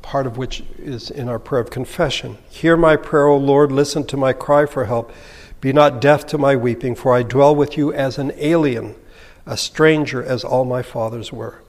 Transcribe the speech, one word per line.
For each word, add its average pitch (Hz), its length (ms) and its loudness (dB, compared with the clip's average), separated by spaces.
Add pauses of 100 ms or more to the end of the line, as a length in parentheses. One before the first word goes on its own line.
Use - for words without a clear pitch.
part 135 240 -4
of 113 100 -8
which - 260 -8 (140)
is 123 320 -12
in 123 180 -10
our 117 120 -6
prayer 123 220 -2
of - 100 -6
confession. 127 680 -4 (120)
"Hear 165 280 2
my 160 200 6
prayer, 147 280 0
O 143 120 6
Lord, 139 340 4
listen 143 360 0
to 143 100 -6
my 131 160 2
cry 147 340 2
for 131 180 -4
help. 117 260 -4 (480)
Be 135 140 -2
not 139 280 4
deaf 143 260 4
to 156 100 -6
my 139 180 2
weeping, 120 380 -2
for 131 180 0
I 123 120 4
dwell 139 320 4
with 147 220 0
you 151 140 0
as 135 280 -4
an 139 160 -4
alien, 147 600 0 (520)
a 110 100 -8
stranger 151 680 -2
as 127 200 -4
all 127 220 0
my 127 180 -4
fathers 113 500 -8
were." 113 360 -12